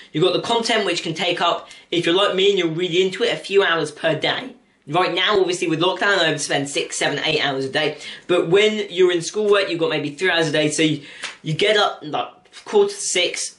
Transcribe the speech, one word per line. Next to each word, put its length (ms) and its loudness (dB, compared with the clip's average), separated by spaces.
you've 120 0
got 100 2
the 80 -2
content 420 0
which 180 -2
can 120 -6
take 260 -2
up, 300 -2
if 140 0
you're 100 2
like 200 2
me 160 4
and 80 2
you're 100 2
really 340 0
into 200 -2
it, 100 0
a 40 -4
few 260 2
hours 280 0
per 280 -2
day. 360 -4
Right 260 0
now, 260 2
obviously, 300 0
with 120 0
lockdown, 380 2
I 120 2
would 100 -2
spend 260 -2
six, 300 -6
seven, 260 -2
eight 220 0
hours 220 -2
a 20 -6
day. 300 -2
But 220 2
when 400 4
you're 240 4
in 80 0
schoolwork, 480 2
you've 100 -4
got 120 0
maybe 180 -4
three 220 -2
hours 180 2
a 20 -4
day. 200 2
So 120 0
you, 200 2
you 100 -4
get 240 2
up, 260 0
like, 260 -6
quarter 300 2
to 40 -12
six. 600 -4